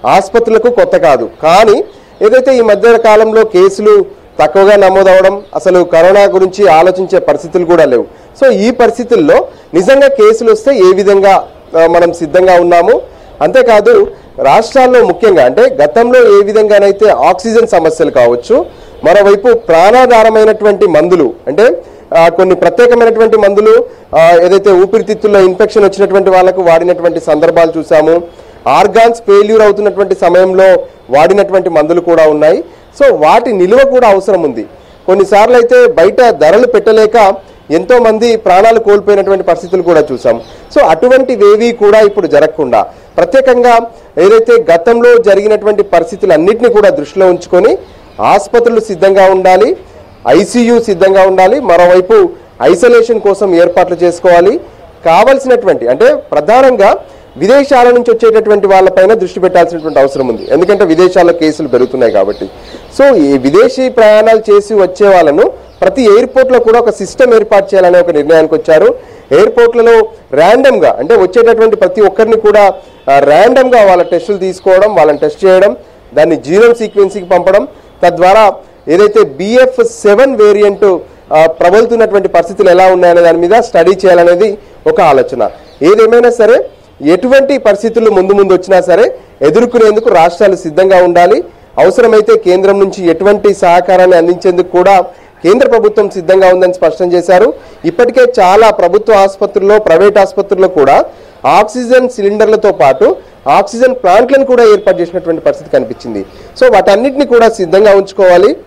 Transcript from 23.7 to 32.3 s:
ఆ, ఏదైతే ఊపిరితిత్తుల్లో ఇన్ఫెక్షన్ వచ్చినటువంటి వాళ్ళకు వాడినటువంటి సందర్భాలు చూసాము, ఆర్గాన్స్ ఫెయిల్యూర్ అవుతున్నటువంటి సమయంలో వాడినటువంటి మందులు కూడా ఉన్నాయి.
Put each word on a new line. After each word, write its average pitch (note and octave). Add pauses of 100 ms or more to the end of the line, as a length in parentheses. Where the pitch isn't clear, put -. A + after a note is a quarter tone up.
ఆ, E3
ఏదైతే F3+
ఊపిరితిత్తుల్లో G3
ఇన్ఫెక్షన్ G3+
వచ్చినటువంటి F#3+
వాళ్ళకు F#3
వాడినటువంటి E3+
సందర్భాలు E3
చూసాము, D#3+ (200)
ఆర్గాన్స్ G3+
ఫెయిల్యూర్ G#3
అవుతున్నటువంటి G3
సమయంలో F#3 (460)
వాడినటువంటి F3+
మందులు D#3+
కూడా E3+
ఉన్నాయి. D#3 (360)